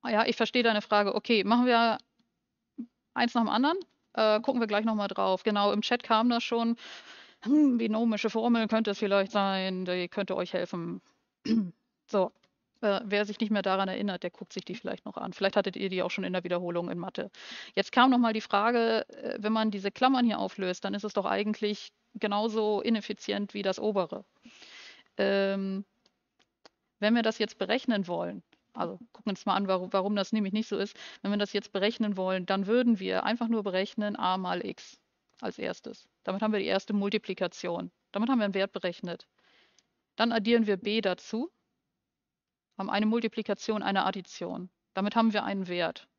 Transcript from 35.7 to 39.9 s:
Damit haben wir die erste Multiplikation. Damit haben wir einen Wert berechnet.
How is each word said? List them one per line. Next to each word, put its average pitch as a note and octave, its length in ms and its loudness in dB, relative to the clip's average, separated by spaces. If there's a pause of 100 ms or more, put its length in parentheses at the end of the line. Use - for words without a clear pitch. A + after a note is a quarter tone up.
Damit G3 180 -4
haben G#3+ 100 0
wir G3+ 80 0
die - 60 -4
erste G3 260 -2
Multiplikation. F#3 1000 -4 (220)
Damit A3 160 -2
haben C4 100 2
wir G#3+ 60 2
einen G3 100 -2
Wert G3 180 0
berechnet. F3 540 -6 (880)